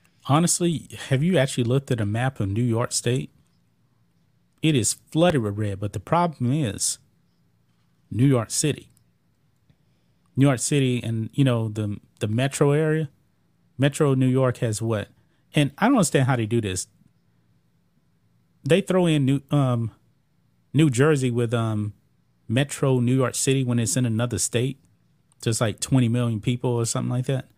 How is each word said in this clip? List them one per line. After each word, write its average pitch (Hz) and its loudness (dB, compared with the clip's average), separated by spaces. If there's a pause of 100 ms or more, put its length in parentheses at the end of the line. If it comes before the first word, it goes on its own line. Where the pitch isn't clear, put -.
(260)
Honestly, 165 0 (200)
have 135 0
you 175 2
actually 135 0
looked 131 -2
at 117 -2
a 107 -2
map 117 -4
of 101 -2
New 104 -2
York 120 -2
State? 127 -4 (1300)
It 156 4
is 110 0 (160)
flooded 160 2
with 101 -4
red, 101 -4
but 104 -4
the - -8
problem 156 0
is 139 -4 (1120)
New 110 2
York 123 2
City. - -4 (1500)
New 131 6
York 131 2
City 127 0
and, 113 -4
you 143 2
know, 117 0
the, 104 -6 (220)
the 117 -2
metro 139 0
area, 156 0 (640)
Metro 143 2
New 131 2
York 127 2
has 110 -4
what? 110 -2 (460)
And 143 2
I 196 2
don't 269 4
understand 151 2
how 135 2
they 113 -2
do 117 0
this. 92 -4 (1800)
They 160 4
throw 185 0
in 151 2
New, 135 2 (120)
um, 123 0 (800)
New 151 4
Jersey 131 2
with, 120 0
um, 107 -2 (560)
Metro 131 0
New 123 2
York 127 0
City 135 0
when 123 0
it's 113 -2
in 127 0
another 117 -2
state. 123 -2 (640)
Just 117 -2
like 110 0
twenty 127 2
million 117 -2
people 123 -2
or 117 -2
something 123 -4
like 123 -4
that. 131 -4 (120)